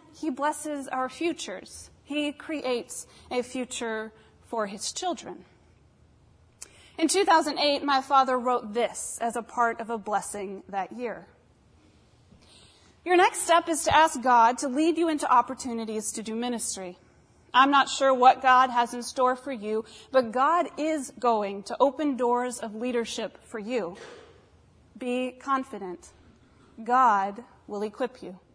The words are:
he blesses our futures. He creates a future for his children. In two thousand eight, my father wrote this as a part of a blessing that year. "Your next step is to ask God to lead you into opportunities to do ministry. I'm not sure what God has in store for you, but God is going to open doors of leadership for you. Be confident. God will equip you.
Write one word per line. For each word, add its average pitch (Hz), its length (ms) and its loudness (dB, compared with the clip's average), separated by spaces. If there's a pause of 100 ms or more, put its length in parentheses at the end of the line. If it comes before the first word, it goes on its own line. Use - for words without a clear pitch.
(120)
he - 160 -8
blesses 294 600 -4
our 254 200 -4
futures. - 840 -8 (120)
He 294 300 -4
creates - 760 -6 (240)
a 247 120 -2
future 233 680 -8 (340)
for 220 200 -4
his 196 260 -8
children. - 520 -8 (1500)
In 320 80 2
two 381 180 2
thousand 320 340 4
eight, 285 260 0
my 277 180 2
father 262 340 4
wrote 240 380 -2
this - 460 -4
as 233 160 -4
a 233 60 -6
part 233 380 -2
of 220 100 -8
a 233 80 -4
blessing 196 680 -6
that 190 240 -6
year. 220 340 -10 (1800)
"Your 349 120 4
next 381 260 4
step 339 260 4
is 320 160 -2
to - 120 4
ask 311 240 4
God 240 380 6
to 285 100 -2
lead 311 300 2
you 330 100 2
into 302 220 -2
opportunities 226 840 -2
to 226 120 -8
do 220 100 -8
ministry. 220 640 -6 (560)
I'm 262 160 8
not 269 180 4
sure 269 240 2
what 247 300 6
God 254 260 6
has 240 240 0
in 240 100 -8
store 254 320 0
for 269 180 -10
you, 214 340 -4 (260)
but 254 180 2
God 285 460 2
is 302 420 -2
going 208 440 0
to - 180 -10
open 277 360 2
doors 240 420 0
of 220 160 -10
leadership 233 720 -6
for - 140 -12
you. 202 380 -6 (1000)
Be 254 320 -4
confident. 254 800 -6 (720)
God 214 600 4 (240)
will 202 160 -6
equip 220 400 -6
you. 185 160 -14 (160)